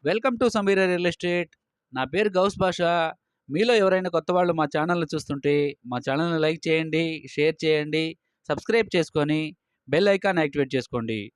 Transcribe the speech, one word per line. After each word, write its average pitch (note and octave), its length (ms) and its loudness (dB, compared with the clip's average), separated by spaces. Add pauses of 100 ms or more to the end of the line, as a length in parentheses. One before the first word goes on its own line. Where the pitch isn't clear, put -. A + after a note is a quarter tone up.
Welcome A3+ 320 0
to B3+ 120 2
సమీర G3 380 2
రియల్ F3+ 220 0
ఎస్టేట్. F3 420 -2 (420)
నా B2+ 120 -2
పేరు F#3+ 280 0
గౌస్ F#3+ 240 2
బాషా. F3 360 0 (560)
మీలో G#3+ 260 2
ఎవరైనా F#3 360 2
కొత్త E3 220 -2
వాళ్ళు F3+ 200 2
మా D#3 140 0
ఛానల్ని D#3+ 400 0
చూస్తుంటే, D3 480 -2 (320)
మా B2 120 -6
ఛానల్ని D#3+ 400 -2
లైక్ D#3 240 0
చేయండి, D#3+ 400 0 (260)
షేర్ D#3 280 0
చేయండి, D#3 460 0 (460)
సబ్స్క్రైబ్ G#3 420 0
చేసుకొని, D#3 480 0 (500)
బెల్ E3+ 200 2
ఐకాన్ F#3+ 320 0
యాక్టివేట్ C#3+ 320 -2
చేసుకోండి. A#2 460 -4 (180)